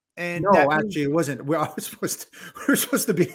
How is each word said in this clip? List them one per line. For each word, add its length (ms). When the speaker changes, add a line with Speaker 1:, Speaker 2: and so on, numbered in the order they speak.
Speaker 1:
And 260
Speaker 2:
No, 80
Speaker 1:
that 160
means 160
Speaker 2:
actually, 200
it 100
wasn't. 320
We, 100
<laughs> 80
I 100
was 140
supposed 360
to, 40
we 60
were 20
supposed 320
to 60
be 220